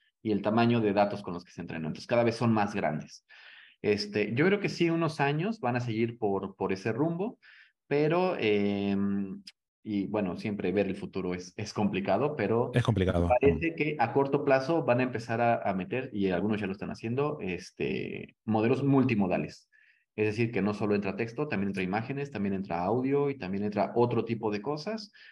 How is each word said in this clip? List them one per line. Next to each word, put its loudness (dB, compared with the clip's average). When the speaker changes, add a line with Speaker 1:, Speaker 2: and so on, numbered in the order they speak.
Speaker 1:
y 0
el 0
tamaño 4
de 2
datos 2
con -6
los -10
que -20
se -14
entrenó. -6
Entonces, -8
cada 4
vez 2
son 2
más 2
grandes. -4
Este, 0
yo 4
creo 4
que -2
sí, 2
unos 0
años 0
van 0
a 0
seguir -2
por, -2
por 0
ese -2
rumbo, -2
pero, 2
em, 0
y -2
bueno, -2
siempre -4
ver 2
el -2
futuro -4
es, -10
es -8
complicado, 0
pero 0
Speaker 2:
Es 4
complicado. 2
Speaker 1:
parece 4
que -2
a 0
corto 2
plazo 2
van 2
a 2
empezar -4
a, 4
a -2
meter, -4
y 0
algunos 0
ya -4
lo -4
están -8
haciendo, -2
este, -6
modelos 2
multimodales. 2
Es 0
decir, 0
que -2
no 0
solo 0
entra -2
texto, -4
también -2
entra -4
imágenes, -4
también -2
entra -4
audio 0
y -8
también -6
entra -2
otro 2
tipo -4
de -4
cosas -8